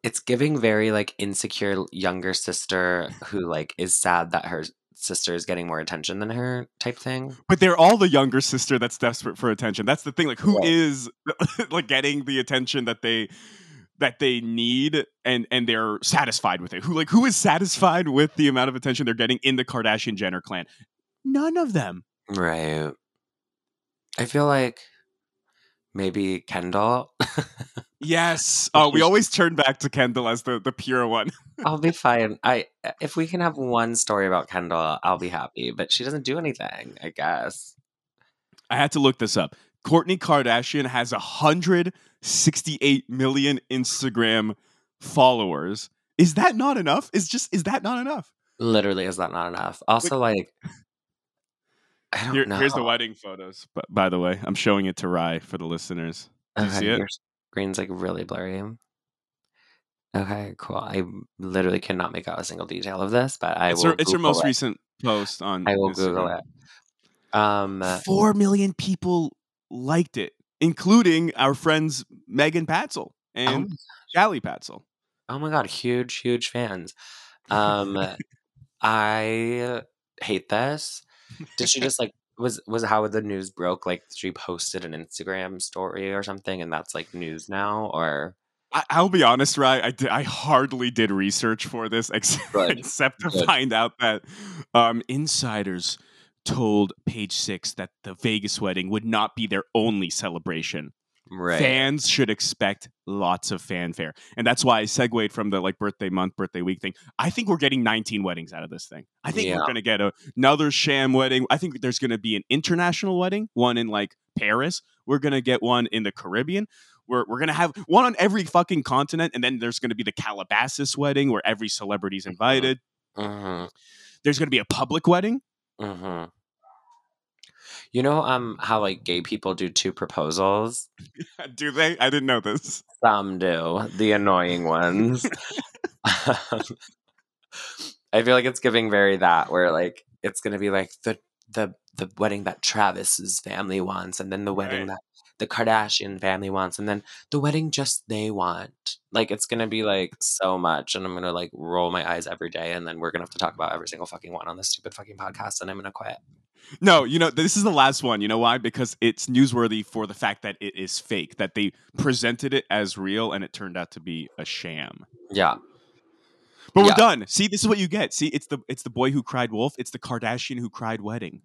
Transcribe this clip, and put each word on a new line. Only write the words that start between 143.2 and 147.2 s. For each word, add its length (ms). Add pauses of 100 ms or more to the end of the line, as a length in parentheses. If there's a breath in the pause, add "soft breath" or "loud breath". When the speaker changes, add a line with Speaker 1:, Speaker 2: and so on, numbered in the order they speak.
Speaker 1:
family 400
wants, 400
and 120
then 120
the 100
wedding 260
Speaker 2:
Right. 80
Speaker 1:
that 100 (400 soft breath)
the 80
Kardashian 760
family 300
wants, 280
and 100
then 140 (280 loud breath)